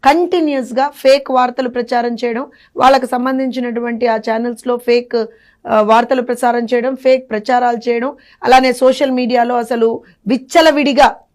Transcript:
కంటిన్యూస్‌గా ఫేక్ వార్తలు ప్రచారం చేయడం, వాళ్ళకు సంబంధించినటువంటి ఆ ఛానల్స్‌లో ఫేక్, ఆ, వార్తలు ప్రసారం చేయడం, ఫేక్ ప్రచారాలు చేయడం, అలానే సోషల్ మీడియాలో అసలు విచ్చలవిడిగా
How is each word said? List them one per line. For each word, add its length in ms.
కంటిన్యూస్‌గా 840
ఫేక్ 420
వార్తలు 380
ప్రచారం 460
చేయడం, 320
వాళ్ళకు 300
సంబంధించినటువంటి 1000
ఆ 100
ఛానల్స్‌లో 600
ఫేక్, 400
ఆ, 120
వార్తలు 420
ప్రసారం 420
చేయడం, 300
ఫేక్ 360
ప్రచారాలు 580
చేయడం, 280
అలానే 300
సోషల్ 380
మీడియాలో 460
అసలు 460
విచ్చలవిడిగా 920